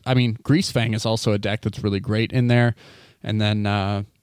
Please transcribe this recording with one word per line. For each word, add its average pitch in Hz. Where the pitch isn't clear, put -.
I 131
mean, 120
Greasefang 123
is 110
also 113
a 104
deck 101
that's 104
really 101
great 107
in 123
there. 120
And 107
then, 104
uh, 101